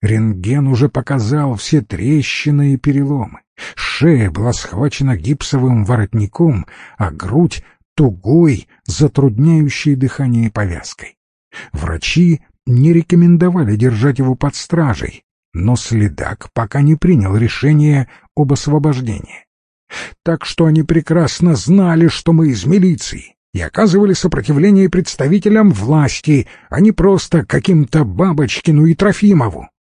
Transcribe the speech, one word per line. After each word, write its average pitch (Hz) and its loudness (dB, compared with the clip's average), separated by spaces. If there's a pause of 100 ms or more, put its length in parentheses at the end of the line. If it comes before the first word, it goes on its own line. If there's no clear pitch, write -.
Рентген 110 -2
уже 135 0
показал 135 -4
все 139 -2
трещины 143 -2
и - -4
переломы. 139 -4 (360)
Шея 131 0
была 104 -2
схвачена 131 -4
гипсовым 123 -2
воротником, 110 -2 (320)
а 85 -4
грудь — 107 -2 (300)
тугой, 131 0 (160)
затрудняющей 143 0
дыхание 123 -2
повязкой. - -8 (560)
Врачи 82 -2 (240)
не 127 2
рекомендовали 170 2
держать 120 0
его 131 0
под 139 -4
стражей, 127 -4 (280)
но 101 0
следак - -4
пока 113 -2
не 151 4
принял 113 0
решения 143 0 (280)
об 143 0
освобождении. 139 -4 (760)
«Так 165 -4
что - -2
они 156 4
прекрасно 165 0
знали, 170 2
что - -2
мы 160 4
из 107 -4
милиции, 175 -2 (160)
и 85 -6
оказывали 196 2
сопротивление 170 2
представителям 196 2
власти, 139 0 (220)
а - -2
не 214 6
просто 175 0
каким-то 156 0
Бабочкину 151 0
и 165 4
Трофимову». 160 0 (140)